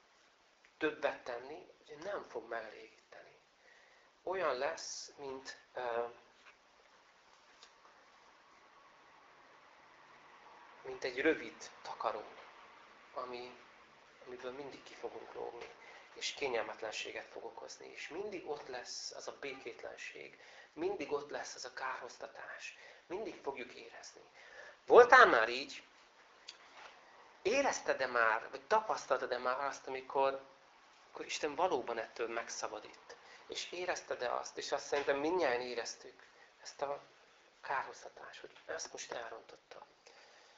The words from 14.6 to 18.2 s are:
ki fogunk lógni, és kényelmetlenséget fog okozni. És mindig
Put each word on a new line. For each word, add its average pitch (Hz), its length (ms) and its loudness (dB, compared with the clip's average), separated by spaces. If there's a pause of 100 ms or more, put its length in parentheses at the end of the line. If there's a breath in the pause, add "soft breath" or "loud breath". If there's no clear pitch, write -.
ki - 120 -18
fogunk 113 380 -10
lógni, 117 360 -8 (460 loud breath)
és - 180 -6
kényelmetlenséget 110 960 -4
fog - 160 -10
okozni. - 420 -12
És 123 220 -12
mindig 190 400 -6